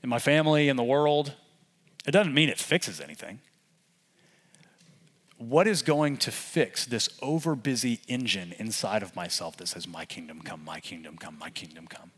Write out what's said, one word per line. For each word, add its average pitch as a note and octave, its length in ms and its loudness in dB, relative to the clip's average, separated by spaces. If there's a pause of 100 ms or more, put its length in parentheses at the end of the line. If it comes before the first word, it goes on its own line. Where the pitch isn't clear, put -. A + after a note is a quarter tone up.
in B2 80 -4
my A#2+ 80 2
family, D3+ 500 6
in C3+ 80 4
the A#2+ 80 2
world. D3 480 4 (720)
It C#3+ 40 -2
doesn't F3+ 240 4
mean D3 160 6
it - 80 -4
fixes G#2 420 0
anything. D2+ 400 -14 (2000)
What C#3 280 4
is G3+ 140 2
going D3 380 2
to - 120 -2
fix - 540 -2
this A#2+ 240 -2 (140)
overbusy C3+ 840 0
engine G2+ 520 -4
inside G#2+ 440 -2
of F2+ 140 -12
myself F2 400 -6
that F2+ 120 -8
says, E2+ 200 -8
"My E2 160 -12
kingdom D#2+ 380 -14
come, D#2+ 200 -12
my D#2 180 -12
kingdom D#2+ 360 -14
come"? D#2+ 1000 -14